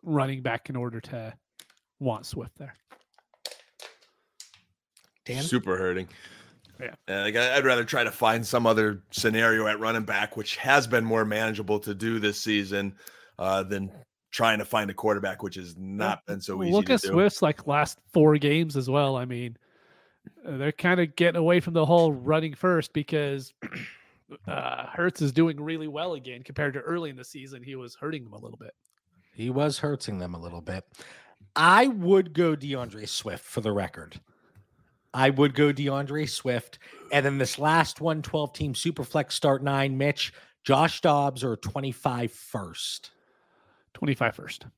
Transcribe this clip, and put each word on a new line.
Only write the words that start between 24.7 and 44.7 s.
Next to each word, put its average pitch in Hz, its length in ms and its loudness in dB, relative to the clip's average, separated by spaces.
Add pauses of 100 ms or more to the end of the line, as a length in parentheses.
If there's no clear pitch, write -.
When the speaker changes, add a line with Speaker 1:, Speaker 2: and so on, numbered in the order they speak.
Speaker 1:
Hurts 175 340 -4
is 143 120 0
doing 160 260 2
really 156 280 -8
well 156 260 -6
again 127 300 -12
compared 139 300 -4
to 139 60 -6
early 165 300 -6
in 135 60 -14
the 127 100 -18
season. 135 380 -18
He 135 120 -16
was 123 200 -16
hurting 147 280 -10
them 107 100 -20
a 107 60 -18
little 113 180 -16
bit. - 160 -20 (600)
Speaker 2:
He 113 160 -6
was 143 300 0
hurting 127 400 -6
them 87 140 -8
a 87 60 -12
little 85 220 -12
bit. 90 240 -10 (680)
I 190 320 8
would 185 460 2
go 160 220 2
DeAndre 123 520 -8
Swift - 360 -8
for - 180 -6
the 107 100 -2
record. - 480 -6 (960)
I 135 180 6
would 139 240 4
go 143 180 4
DeAndre 139 560 -4
Swift. - 500 -4 (320)
And 143 140 4
then 139 120 2
this 127 200 -2
last 151 440 2
one, 156 200 -2
twelve 147 320 -4
team 143 200 -4
Superflex 147 580 -2
start 139 320 2
nine, 139 340 0
Mitch, 143 360 -2 (300)
Josh 143 380 4
Dobbs 143 420 2
or 120 120 -2
twenty-five 123 760 -4
first? - 800 -10 (840)
Speaker 1:
Twenty-five 127 420 -2
first. - 300 -16 (120)